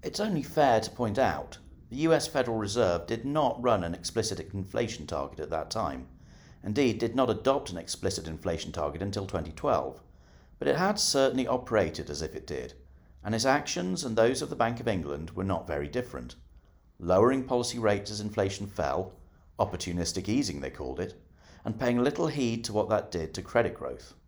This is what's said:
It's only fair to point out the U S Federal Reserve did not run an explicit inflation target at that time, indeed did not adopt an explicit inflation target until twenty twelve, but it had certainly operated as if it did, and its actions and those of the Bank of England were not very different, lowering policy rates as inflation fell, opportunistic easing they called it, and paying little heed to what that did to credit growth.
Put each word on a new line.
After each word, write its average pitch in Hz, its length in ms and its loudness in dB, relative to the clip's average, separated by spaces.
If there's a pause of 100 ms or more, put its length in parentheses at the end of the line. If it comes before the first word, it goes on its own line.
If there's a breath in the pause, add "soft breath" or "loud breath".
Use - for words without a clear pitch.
It's - 160 -6
only 196 240 0
fair 131 360 6
to - 120 -4
point 110 260 0
out 92 400 0 (320)
the 120 80 -8
U 160 160 4
S 151 140 4
Federal 120 300 0
Reserve 101 500 2
did 117 180 -2
not 139 360 2
run 113 220 4
an 85 120 -2
explicit 98 440 -2 (140)
inflation 98 540 -2
target 69 320 -4
at 76 100 -6
that 78 220 -4
time, 69 360 -4 (560 loud breath)
indeed 107 360 2
did 117 160 0
not 131 140 4
adopt 135 420 0
an 87 80 -6
explicit - 480 -4
inflation 80 440 -4
target 78 300 -4
until 101 240 -4
twenty 80 260 -4
twelve, 76 480 -2 (600 soft breath)
but 135 80 -2
it 143 80 4
had 196 240 2
certainly 135 480 2
operated 95 640 0
as 73 100 -6
if 76 140 -6
it - 100 -10
did, 64 300 -8 (480 soft breath)
and 104 100 -4
its 113 120 0
actions 156 580 0
and 117 120 -2
those 120 280 4
of - 80 -6
the - 40 -6
Bank 117 240 0
of 113 80 -4
England 78 440 -2
were 92 120 -4
not 92 240 0
very 73 200 -2
different, 71 480 -6 (640 soft breath)
lowering 110 460 6
policy 123 340 0
rates 104 320 2
as 107 120 -6
inflation 101 440 -2
fell, 80 460 -2 (480 soft breath)
opportunistic 90 680 -2
easing 107 320 0
they 67 80 -6
called 65 280 -8
it, - 160 -6 (520 loud breath)
and 110 120 -4
paying 120 240 2
little 143 260 2
heed 120 360 0
to 113 80 -6
what 104 160 2
that 107 240 0
did 80 220 -4
to 95 80 -6
credit 104 320 2
growth. - 400 -10 (140)